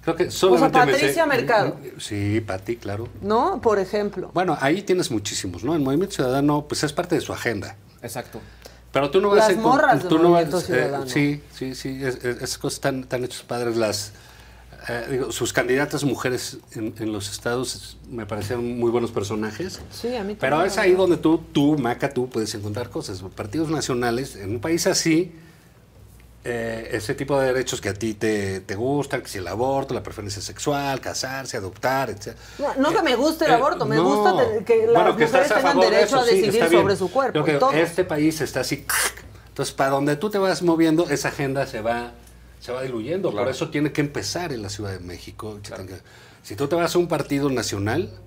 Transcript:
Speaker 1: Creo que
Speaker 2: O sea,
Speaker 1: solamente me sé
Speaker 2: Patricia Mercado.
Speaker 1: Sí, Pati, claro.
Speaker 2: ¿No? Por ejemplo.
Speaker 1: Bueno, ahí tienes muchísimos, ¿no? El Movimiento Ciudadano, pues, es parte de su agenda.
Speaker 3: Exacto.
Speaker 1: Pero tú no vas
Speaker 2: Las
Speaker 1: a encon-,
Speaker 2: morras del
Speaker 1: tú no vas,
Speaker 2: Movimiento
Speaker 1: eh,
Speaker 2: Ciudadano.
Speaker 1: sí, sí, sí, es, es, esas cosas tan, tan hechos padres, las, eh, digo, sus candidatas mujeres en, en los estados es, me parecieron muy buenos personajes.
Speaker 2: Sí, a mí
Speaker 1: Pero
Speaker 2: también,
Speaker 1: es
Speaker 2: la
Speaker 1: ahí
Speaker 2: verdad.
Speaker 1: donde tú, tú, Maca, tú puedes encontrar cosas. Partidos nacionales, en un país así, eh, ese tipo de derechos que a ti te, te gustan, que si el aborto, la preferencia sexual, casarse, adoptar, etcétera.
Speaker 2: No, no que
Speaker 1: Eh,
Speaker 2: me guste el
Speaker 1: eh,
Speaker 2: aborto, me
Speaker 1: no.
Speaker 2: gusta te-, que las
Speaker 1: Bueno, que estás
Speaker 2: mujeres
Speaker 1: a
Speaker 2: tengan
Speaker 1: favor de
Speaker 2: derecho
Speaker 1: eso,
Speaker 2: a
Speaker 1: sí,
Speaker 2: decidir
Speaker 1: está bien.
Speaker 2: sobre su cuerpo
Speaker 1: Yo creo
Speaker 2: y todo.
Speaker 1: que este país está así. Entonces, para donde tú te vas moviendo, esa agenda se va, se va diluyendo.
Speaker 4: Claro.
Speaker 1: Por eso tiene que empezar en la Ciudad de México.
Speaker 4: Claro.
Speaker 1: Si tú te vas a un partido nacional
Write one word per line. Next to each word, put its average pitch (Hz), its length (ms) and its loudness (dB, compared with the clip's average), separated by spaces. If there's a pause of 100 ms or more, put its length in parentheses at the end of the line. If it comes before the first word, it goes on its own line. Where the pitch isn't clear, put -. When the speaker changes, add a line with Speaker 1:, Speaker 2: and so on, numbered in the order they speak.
(140)
Speaker 1:
Creo - 20 -4
que 180 120 0
Speaker 2:
O - 20 -6
sea, - 100 -6
Speaker 1:
solamente 254 380 6
me 247 80 8
sé - 40 2 (100)
Speaker 2:
Patricia 311 260 2
Mercado. 233 500 2 (220)
Speaker 1:
Sí, 104 480 -2
Pati, 101 300 -6
claro. 104 320 -8 (120)
Speaker 2:
¿No? 240 400 0
Por 214 180 4
ejemplo. 202 540 -4
Speaker 1:
Bueno, 170 280 0
ahí 165 220 2
tienes 180 280 0
muchísimos, 101 540 -6
¿no? 151 100 0
El 156 60 0
Movimiento 147 360 0
Ciudadano, 143 500 2
pues, - 160 -4
es 147 120 -2
parte 175 200 -2
de 139 60 2
su - 120 -8
agenda. 101 440 -4 (260)
Speaker 3:
Exacto. 117 380 -12 (500)
Speaker 1:
Pero 143 200 2
tú 190 100 4
no 202 80 2
vas 202 120 6
Speaker 2:
Las 220 100 8
Speaker 1:
a - 20 4
encon-, 220 100 0
Speaker 2:
morras 262 380 6
del 180 80 -6
Speaker 1:
tú 156 100 4
no 175 120 8
vas, 170 160 6
Speaker 2:
Movimiento 170 120 0
Speaker 1:
eh, 165 40 -2
Speaker 2:
Ciudadano. 139 460 -2
Speaker 1:
sí, 147 340 0 (120)
sí, 131 200 -8
sí, 131 280 -8
es, 127 220 -2
es, 123 140 -2
esas 127 180 -6
cosas - 240 -6
tan, 131 240 -2
tan 127 200 -4
hechos - 180 -10
padres, 120 340 -4
las, 104 360 -2 (760)
eh, 120 220 -6
digo, 127 200 -2
sus - 220 -4
candidatas 135 520 0
mujeres 127 520 -4 (160)
en, 113 260 -8
en 110 140 -4
los 104 180 -6
estados 123 440 -4
es, - 220 -16 (120)
me 117 160 -10
parecieron 120 540 -6
muy 117 120 2
buenos 117 200 0
personajes. 107 680 -6 (120)
Speaker 2:
Sí, 247 260 -6
a 202 80 -6
mí 208 160 -8
Speaker 1:
Pero 135 160 0
Speaker 2:
también, 185 140 2
Speaker 1:
es - 60 -4
Speaker 2:
la 220 80 0
Speaker 1:
ahí 185 80 6
Speaker 2:
verdad. 185 100 4
Speaker 1:
donde 175 160 4
tú, 165 200 2 (140)
tú, 151 240 4
Maca, 120 380 -2
tú 127 160 -2
puedes 110 240 -4
encontrar 104 340 -6
cosas. 110 320 -10 (160)
Partidos 143 320 -4
nacionales, 127 680 -2
en 98 160 -8
un 120 80 -6
país 165 260 0
así, 170 480 2 (1120)
eh, 117 480 -6
ese 120 220 -4
tipo 139 240 -2
de 135 140 2
derechos 127 280 -2
que - 80 -4
a 98 60 -4
ti 110 200 -4
te, 101 460 -2
te 98 160 -10
gustan, 135 460 -2
que - 60 -16
si 101 100 -8
el 90 100 -8
aborto, 131 440 -2
la 107 100 -4
preferencia 101 380 -10
sexual, 139 600 -4
casarse, 131 560 -8
adoptar, 127 540 -2
etcétera. 101 260 -10 (220)
Speaker 2:
No, 277 180 -4
no 277 140 2
que 339 80 2
Speaker 1:
Eh, 381 40 2
Speaker 2:
me 262 140 2
guste 320 280 2
el 294 60 4
Speaker 1:
eh, 247 40 8
Speaker 2:
aborto, 262 300 2
me 220 120 0
Speaker 1:
no. 170 80 4
Speaker 2:
gusta 381 320 4 (220)
te-, 196 60 -4
que 226 220 4
las 233 80 6
Speaker 1:
Bueno, 190 220 6
que - 80 4
estás 269 160 4
Speaker 2:
mujeres 277 100 4
Speaker 1:
a 214 60 4
Speaker 2:
tengan - 160 4
Speaker 1:
favor 185 180 6
de 208 60 4
Speaker 2:
derecho - 200 4
Speaker 1:
eso, 254 80 4
Speaker 2:
a 240 40 4
Speaker 1:
sí, - 80 6
Speaker 2:
decidir 190 180 4
Speaker 1:
está 233 140 4
bien. 339 140 8
Speaker 2:
sobre 196 140 4
su 185 140 -2
cuerpo 247 300 0
Speaker 1:
Yo 147 40 0
creo 156 120 2
Speaker 2:
y 139 40 2
todo. 262 100 6
Speaker 1:
que 156 120 4
este 170 220 0
país 156 360 0
está 131 200 -2
así. - 260 -4 (600)
Entonces, - 260 -6
para 135 160 2
donde 143 260 2
tú 208 140 -2
te 208 80 -2
vas 185 240 2
moviendo, 165 480 4
esa 143 180 0
agenda 135 380 -2
se 113 160 -8
va, 117 300 -4 (480)
se - 120 -14
va 127 100 -6
diluyendo. 135 480 -4
Speaker 4:
Claro. 104 160 -2
Speaker 1:
Por 131 80 -2
eso 151 160 -4
tiene 151 220 -2
que 156 80 -2
empezar 147 520 -4
en 113 100 -8
la 101 80 -8
Ciudad 101 220 -8
de 90 80 -10
México. 101 640 -14
Speaker 4:
Claro. 95 200 -12 (600)
Speaker 1:
Si - 100 -14
tú 139 140 -2
te 170 80 0
vas 170 180 0
a 180 40 4
un 175 100 2
partido 143 420 0
nacional 117 600 -2 (160)